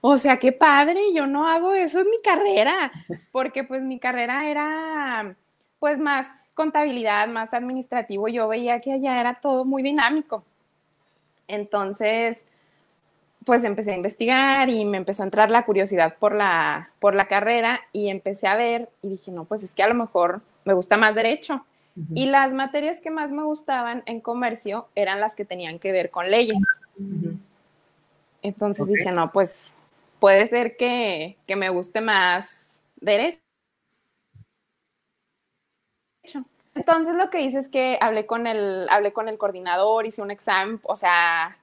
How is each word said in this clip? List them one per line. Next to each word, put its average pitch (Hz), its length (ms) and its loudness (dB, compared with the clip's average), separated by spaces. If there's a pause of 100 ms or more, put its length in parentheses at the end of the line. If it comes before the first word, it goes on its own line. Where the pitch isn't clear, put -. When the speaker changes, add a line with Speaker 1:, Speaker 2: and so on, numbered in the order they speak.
Speaker 1:
O 277 160 6
sea, 262 200 4
qué 254 140 4
padre, 294 480 6 (160)
yo 294 120 0
no 285 200 0
hago 330 260 2
eso 349 260 0
en 381 100 2
mi 453 140 2
carrera, 359 680 2 (400)
porque, 262 320 -4
pues, 262 180 -6
mi 262 180 -8
carrera 247 500 -4
era, 294 880 -6 (440)
pues, 294 200 0
más 277 280 -2 (260)
contabilidad, 247 760 0
más 226 260 -6
administrativo. 247 760 -6
Yo 226 200 -2
veía 233 320 -2
que 269 140 -6
allá 262 260 -2
era 240 220 -2
todo 262 240 0
muy 269 180 -2
dinámico. 277 600 0 (1040)
Entonces, 208 1000 -2 (1000)
pues, 240 180 4
empecé 202 300 -2
a - 20 -2
investigar 262 760 2
y 220 160 0
me 202 120 -2
empezó 196 260 -4
a - 20 -4
entrar 208 240 4
la 233 160 4
curiosidad 190 540 2
por 208 160 2
la, 165 640 0
por 202 160 4
la 196 120 4
carrera 226 540 0 (120)
y 208 160 -2
empecé 196 380 -4
a 196 100 2
ver 233 320 -2 (120)
y 202 80 -10
dije, 190 220 -12
"No, 170 140 -12
pues, - 180 -8
es 185 100 -18
que 190 100 0
a 208 40 4
lo 226 80 2
mejor 190 460 0 (240)
me 196 80 2
gusta 185 240 2
más 214 180 4
derecho". 262 500 -2 (300)
Speaker 2:
Ujú. 160 200 -10
Speaker 1:
Y 262 120 0
las 269 260 4
materias 294 480 -4
que 320 100 -10
más 302 200 -6
me 294 120 -6
gustaban 262 640 -6
en 233 160 -10
comercio 233 720 -6
eran 196 260 -2
las 220 140 -2
que 202 100 -8
tenían 170 340 -10
que 190 120 -4
ver 175 200 -2
con 180 200 -4
leyes. 214 500 2 (160)
Speaker 2:
Ujú. 175 400 -8 (1040)
Speaker 1:
Entonces 202 420 -4
Speaker 2:
Ok. 190 40 -6
Speaker 1:
dije, 185 220 0
"No, 170 200 0
pues, - 420 -2 (460)
puede 196 280 8
ser 233 300 -2
que, 208 600 -2 (100)
que 190 80 -4
me 190 140 -2
guste 180 320 -4
más 190 840 -2 (140)
derecho". 226 420 0 (3250)
Entonces, 330 400 2
lo 370 140 0
que 359 120 -2
hice 269 180 -2
es 269 100 -8
que 254 320 0
hablé 220 240 0
con 233 220 -4
el, 202 420 -4
hablé 202 240 2
con 220 160 -4
el 220 80 -8
coordinador, 196 680 0
hice 220 160 -10
un 202 100 -8
examen, 202 520 -2
o 190 120 -4
sea 170 680 0